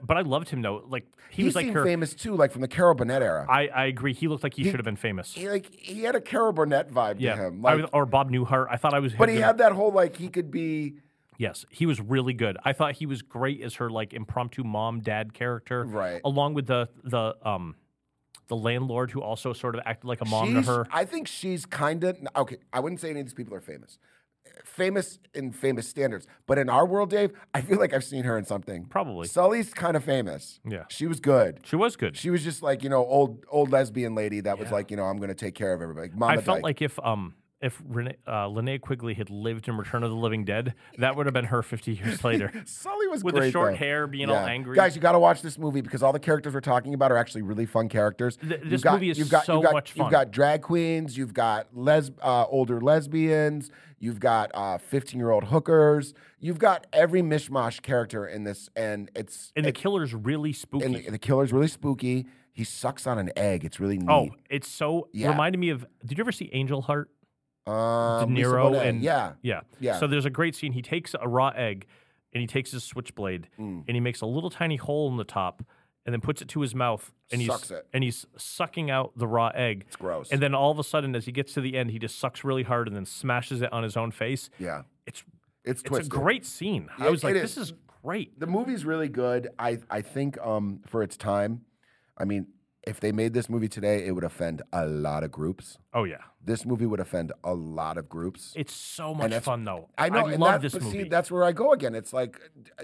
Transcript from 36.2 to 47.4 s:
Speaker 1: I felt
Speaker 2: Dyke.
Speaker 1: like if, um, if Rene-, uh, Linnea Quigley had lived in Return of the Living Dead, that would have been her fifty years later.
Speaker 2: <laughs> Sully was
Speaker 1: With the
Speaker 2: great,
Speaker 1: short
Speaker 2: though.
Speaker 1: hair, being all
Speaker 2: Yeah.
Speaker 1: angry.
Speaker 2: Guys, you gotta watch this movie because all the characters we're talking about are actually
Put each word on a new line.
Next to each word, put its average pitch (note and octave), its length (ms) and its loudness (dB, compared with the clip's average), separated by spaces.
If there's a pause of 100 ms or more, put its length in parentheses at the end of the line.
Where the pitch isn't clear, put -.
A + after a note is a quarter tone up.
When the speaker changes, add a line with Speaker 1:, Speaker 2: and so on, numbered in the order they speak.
Speaker 1:
I - 20 2
felt F#3 220 0
Speaker 2:
Dyke. - 60 -4
Speaker 1:
like D3+ 180 0
if, C#3+ 180 -4
um, G2+ 340 -2 (260)
if C3 260 -6
Rene-, B2 300 -6 (100)
uh, G#2+ 220 -4
Linnea A#2+ 320 -4
Quigley A#2 340 -6
had G2 160 -8
lived A2 360 -6
in A#2 120 -4
Return A#2 240 -4
of A#2 80 0
the A2 60 -4
Living A2 280 0
Dead, A#2 300 -2 (240)
that C3 180 2
would D3 100 0
have C3+ 60 -2
been B2 140 0
her A#2+ 160 0
fifty A2+ 320 -6
years G#2 280 -6
later. A2 360 0
Speaker 2:
<laughs> G3+ 80 -16
Sully G4+ 420 -4
was C#4+ 160 -4
Speaker 1:
With F3+ 100 0
the C#3+ 60 4
Speaker 2:
great, C3 120 2
Speaker 1:
short F3 200 2
Speaker 2:
though. - 60 -2
Speaker 1:
hair, D3 280 -2
being C#3 220 -4
all C#3 80 2
Speaker 2:
Yeah. - 160 0
Speaker 1:
angry. B2+ 240 -4
Speaker 2:
Guys, F3+ 180 6
you D#3+ 80 -8
gotta F3 160 8
watch E3+ 240 6
this D#3 160 -8
movie D3 220 -2
because A#2+ 220 -4
all C3+ 100 6
the D3 80 0
characters D3 340 0
we're C#3 60 -2
talking B2+ 340 0
about C3+ 160 6
are B2 60 6
actually A2+ 260 0